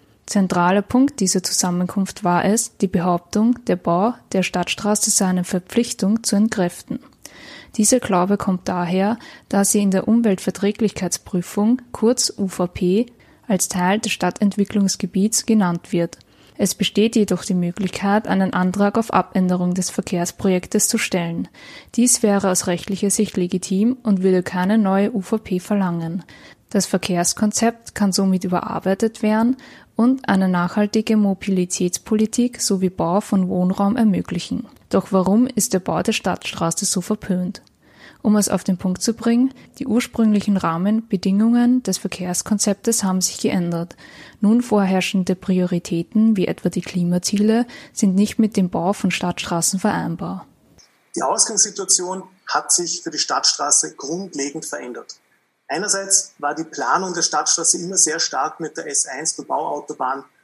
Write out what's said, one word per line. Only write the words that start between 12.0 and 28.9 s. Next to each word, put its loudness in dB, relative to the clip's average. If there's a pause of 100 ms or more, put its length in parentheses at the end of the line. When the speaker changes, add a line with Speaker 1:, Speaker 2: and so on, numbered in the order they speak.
Speaker 1:
U -2
V -2
P, 0 (400)
als 0
Teil 0
des -4
Stadtentwicklungsgebiets 0
genannt 2
wird. 0 (400)
Es 0
besteht 2
jedoch 2
die -2
Möglichkeit, 0
einen 0
Antrag 2
auf -2
Abänderung 2
des -2
Verkehrsprojektes 0
zu 0
stellen. -2 (460)
Dies 2
wäre 4
aus 0
rechtlicher -2
Sicht 0
legitim 0
und 2
würde 4
keine 0
neue 2
U -2
V -2
P -4
verlangen. -2 (460)
Das 0
Verkehrskonzept -2
kann 2
somit 2
überarbeitet -2